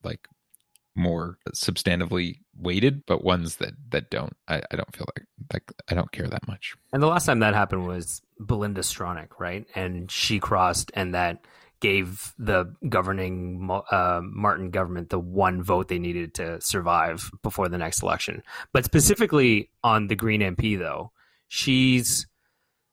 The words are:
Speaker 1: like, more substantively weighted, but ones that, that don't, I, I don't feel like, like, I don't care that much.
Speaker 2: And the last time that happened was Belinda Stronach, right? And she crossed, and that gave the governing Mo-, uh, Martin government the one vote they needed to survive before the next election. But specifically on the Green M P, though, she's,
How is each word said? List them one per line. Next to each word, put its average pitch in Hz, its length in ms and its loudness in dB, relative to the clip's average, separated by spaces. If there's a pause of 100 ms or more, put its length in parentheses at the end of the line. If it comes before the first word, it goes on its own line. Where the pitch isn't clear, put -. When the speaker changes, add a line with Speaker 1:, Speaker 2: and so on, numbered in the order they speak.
Speaker 1:
like, - 240 -10 (680)
more 87 420 -2 (160)
substantively 87 880 -2 (140)
weighted, 101 500 2
but - 180 0
ones 87 320 2
that, - 160 -6 (160)
that - 200 -2
don't, - 280 -6 (100)
I, - 240 -2
I 87 60 -6
don't - 180 -6
feel - 120 -10 (100)
like, - 100 -10 (260)
like, - 200 -8 (180)
I - 60 0
don't - 160 -2
care - 160 -6
that - 180 -8
much. - 300 -10 (160)
Speaker 2:
And 139 100 2
the 156 60 6
last 170 180 2
time 123 140 4
that 107 140 6
happened 95 340 0
was 90 340 -8 (160)
Belinda 104 440 -2
Stronach, - 580 -6
right? 90 340 -6
And 92 340 -6
she - 300 0
crossed, 90 560 2
and 92 220 -2
that 87 280 0 (360)
gave 98 580 0
the 92 340 2 (160)
governing 92 800 -2
Mo-, 92 240 -2
uh, 90 320 2
Martin 98 480 0
government 90 400 -2
the 95 80 0
one 90 420 2
vote 90 280 2
they 90 100 -2
needed 85 360 -4
to 85 260 -6
survive 85 720 0 (100)
before 101 260 -2
the 90 100 -2
next - 220 -2
election. - 440 -4 (280)
But 131 120 4
specifically 147 840 4 (120)
on 110 240 4
the 104 80 -2
Green 107 260 2
M 92 140 2
P, 107 220 0
though, 80 340 -6 (380)
she's, 131 800 4 (680)